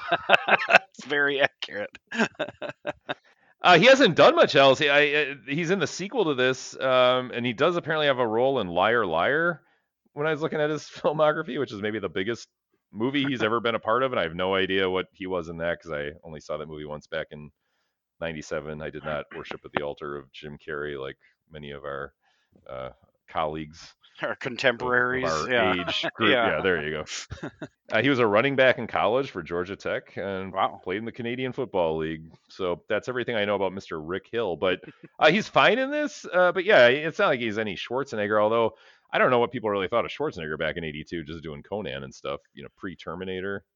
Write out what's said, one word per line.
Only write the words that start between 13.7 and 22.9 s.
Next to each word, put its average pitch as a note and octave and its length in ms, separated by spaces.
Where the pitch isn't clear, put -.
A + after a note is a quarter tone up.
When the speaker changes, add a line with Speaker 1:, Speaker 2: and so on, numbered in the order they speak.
Speaker 2:
a - 20
part A2+ 240
of, C3 100
and A#2+ 60
I F#2 60
have E2 100
no F#2 220
idea F#2+ 340
what F#2 220
he F#2+ 160
was F2 200
in E2+ 100
that E2 220
'cause E2 120
I D2 180
only D#2 160
saw D#2 160
that D2+ 100
movie D2+ 200
once D2+ 200
back D#2 240
in D2+ 220
ninety-seven. D#2 640
I D2+ 80
did D2+ 140
not D2+ 220
worship - 280
at D2+ 80
the - 100
altar D2 340
of C2+ 160
Jim D2 260
Carrey D2 420
like C2+ 160
many D2 220
of C#2+ 140
our, C#2+ 300
uh, B1+ 220